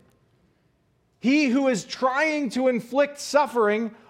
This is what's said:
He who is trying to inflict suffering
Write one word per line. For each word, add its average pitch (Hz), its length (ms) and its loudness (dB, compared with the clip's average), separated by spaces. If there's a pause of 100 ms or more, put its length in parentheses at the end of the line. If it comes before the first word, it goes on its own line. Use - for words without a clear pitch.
(1200)
He 285 260 2
who 269 220 2
is 226 160 0
trying 285 680 -2
to 254 180 0
inflict 285 500 -2
suffering 226 720 0 (160)